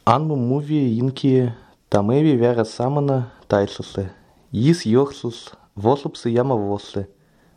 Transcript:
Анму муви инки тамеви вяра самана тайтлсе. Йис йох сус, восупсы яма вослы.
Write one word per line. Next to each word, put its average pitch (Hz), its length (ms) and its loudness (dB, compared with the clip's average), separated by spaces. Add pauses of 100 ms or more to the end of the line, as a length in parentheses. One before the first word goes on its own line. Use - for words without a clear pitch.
Анму 147 300 2
муви 135 640 0
инки 131 540 0 (360)
тамеви 131 460 2
вяра 117 300 2
самана 135 680 -2 (160)
тайтлсе. 98 640 -2 (400)
Йис 147 340 2
йох 131 300 2
сус, - 380 -12 (220)
восупсы 127 540 -2
яма 123 260 0
вослы. 101 520 -6 (500)